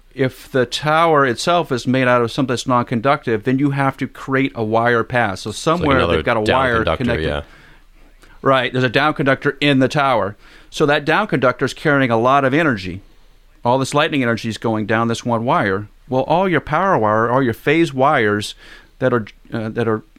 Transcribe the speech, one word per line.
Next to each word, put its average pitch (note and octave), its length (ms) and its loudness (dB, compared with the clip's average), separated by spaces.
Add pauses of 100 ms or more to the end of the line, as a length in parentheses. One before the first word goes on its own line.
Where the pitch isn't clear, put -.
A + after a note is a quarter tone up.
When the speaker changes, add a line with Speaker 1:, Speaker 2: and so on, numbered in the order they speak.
(140)
Speaker 1:
if C3 360 -4
the B2+ 140 2
tower D3+ 640 2
itself E3 440 0
is B2 160 -4
made B2+ 220 2
out B2 140 4
of A#2 100 -2
something C3 200 -2
that's - 140 -6
non-conductive, B2 760 -2
then C3 140 0
you C#3+ 140 0
have C#3 260 -2
to C3 100 -6
create C3+ 460 -4
a A#2 100 -6
wire A2+ 400 2
path. A2+ 360 -2
So A2 100 -8
Speaker 2:
It's - 160 -8
like E3 120 2
Speaker 1:
somewhere C#3+ 200 2
Speaker 2:
another E2+ 180 2
Speaker 1:
they've D#2 80 0
got A#2 140 2
a A2 60 0
Speaker 2:
down A2 140 2
Speaker 1:
wire B2+ 180 0
Speaker 2:
conductor, A2 280 0
Speaker 1:
connected. F#2+ 220 -2
Speaker 2:
yeah. D2 160 -4 (1000)
Speaker 1:
Right, C3 320 0
there's B2+ 120 0
a B2+ 40 2
down C#3+ 260 0
conductor C3+ 460 0
in C#3+ 180 4
the C3 100 4
tower. B2 480 0 (340)
So - 160 0
that D3 180 2
down E3 240 0
conductor B2+ 380 0
is - 80 -4
carrying C#3 360 0
a A#2 60 2
lot C3 280 2
of B2+ 100 2
energy, G2+ 480 -2 (600)
all B2 140 2
this C3+ 160 -4
lightning D3 280 0
energy A#2 260 -2
is A2 100 -6
going A2 280 -2
down A2+ 220 0
this A2+ 160 -4
one A#2 200 -2
wire. A2 440 -2 (200)
Well, C3 160 0
all F3+ 240 0
your D#3 120 0
power E3 380 0
wire, A2 320 2
all C3 120 2
your A2+ 120 0
phase D#3 400 0
wires B2 600 0 (440)
that B2+ 140 0
are, A#2 120 0 (280)
uh, A2+ 180 -6
that A2+ 180 -2
are A2 140 -2 (160)